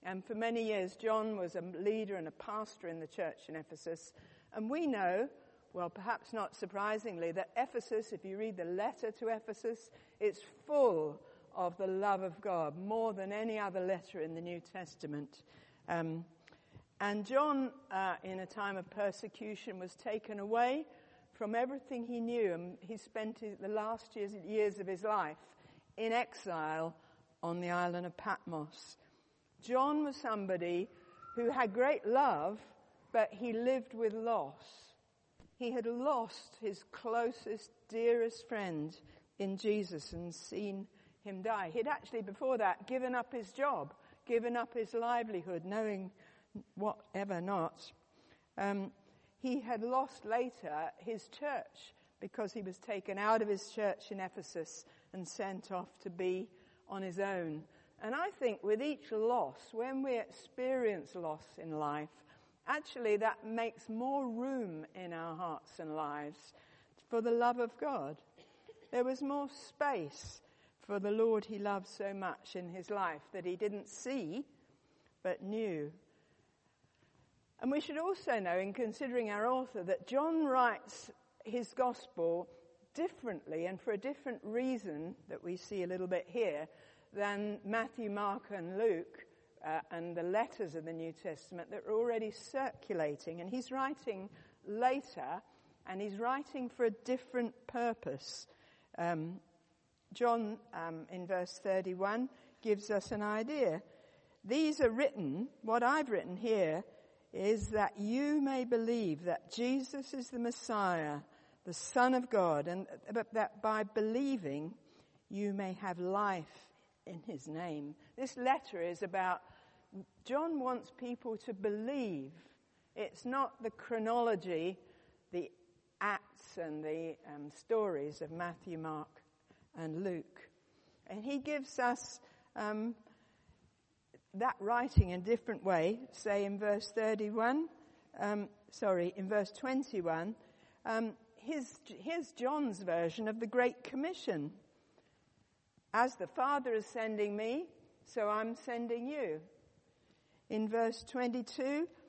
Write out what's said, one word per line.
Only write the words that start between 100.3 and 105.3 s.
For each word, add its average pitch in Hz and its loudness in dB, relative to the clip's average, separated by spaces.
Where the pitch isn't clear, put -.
um, 165 -6
in 180 -8
verse 180 -2
thirty-one, 190 2
gives 208 2
us 202 2
an 208 -2
idea. 214 2
"These 302 4
are 262 8
written," 220 2